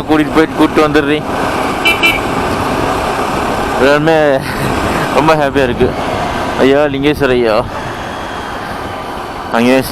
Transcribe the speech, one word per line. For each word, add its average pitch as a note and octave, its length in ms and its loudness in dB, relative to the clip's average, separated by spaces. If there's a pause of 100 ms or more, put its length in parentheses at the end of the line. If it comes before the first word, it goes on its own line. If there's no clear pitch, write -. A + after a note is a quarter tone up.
கூட்டிட்டு D3+ 260 2
போயிட்டு D#3 220 2
கூப்பிட்டு D#3 280 4
வந்துடுறீ. D3 340 2 (2500)
எல்லாருமே D3 380 4 (1000)
ரொம்ப D#3 200 4
ஹாப்பியா C#3 280 2
இருக்கு. A#2+ 260 2 (680)
ஐயா C#3 240 6
லிங்கேஸ்வர C#3 460 2
ஐயா, A#2+ 340 2 (1900)
அங்கே B2 400 4